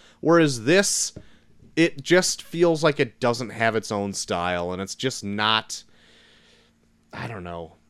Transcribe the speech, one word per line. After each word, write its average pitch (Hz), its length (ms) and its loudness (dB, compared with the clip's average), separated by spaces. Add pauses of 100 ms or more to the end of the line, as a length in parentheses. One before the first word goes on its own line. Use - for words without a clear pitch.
(220)
whereas 151 440 4
this, 190 480 2 (640)
it 160 280 2
just - 380 2
feels 165 420 2
like 151 160 4
it 123 200 -2
doesn't 120 320 0
have 110 240 0
its 110 160 -4
own 101 220 -2
style, 90 580 -4
and 92 100 -6
it's 98 140 -10
just - 280 -6
not, 107 600 -2 (1300)
I 120 140 -10
don't 98 160 -12
know. 85 300 -12 (160)